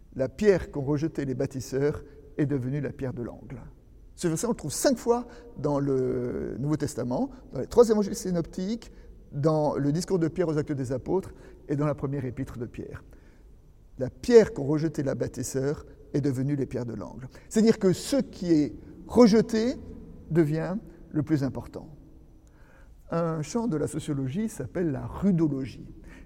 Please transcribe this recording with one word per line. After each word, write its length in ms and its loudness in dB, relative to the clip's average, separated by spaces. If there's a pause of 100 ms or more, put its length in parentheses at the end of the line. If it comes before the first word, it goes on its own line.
(160)
La 120 0
pierre 420 4
qu'ont 120 -4
rejetée 420 -2
les 100 -2
bâtisseurs 680 -2 (360)
est 80 2
devenue 340 -2
la 100 -4
pierre 220 -6
de 100 -8
l'angle. » 380 -10 (560)
Ce 120 0
verset, 180 0
on 40 2
le 60 -2
trouve 160 -8
cinq 260 2
fois 280 0 (300)
dans 240 0
le 800 -2
Nouveau 180 0
Testament, 540 -2 (240)
dans 60 -4
les 60 -4
trois 220 6
évangiles 260 2
synoptiques, 800 -4 (400)
dans 440 0
le 160 2
discours 260 0
de 100 2
Pierre 200 -2
aux 100 0
Actes 140 -2
des 200 -4
Apôtres 400 -2 (360)
et 80 -2
dans 100 0
la 80 0
première 320 -4
épître 320 -8
de 80 -8
Pierre. « 360 -12 (960)
La 120 -4
pierre 420 8
qu'ont 140 -4
rejetée 360 0
les 120 0
bâtisseurs 720 -4 (260)
est 80 0
devenue 340 0
les 120 -2
pierres 180 -4
de 80 -8
l'angle. » 360 -12 (200)
C'est-à-dire 300 6
que 160 4
ce 220 -2
qui 360 0
est 220 4 (320)
rejeté 720 6 (540)
devient 460 2 (340)
le 120 0
plus 200 0
important. 460 -6 (1200)
Un 300 0
champ 280 -4
de 80 0
la 100 0
sociologie 640 -2
s'appelle 420 -4
la 140 -4
rudologie. 880 0 (320)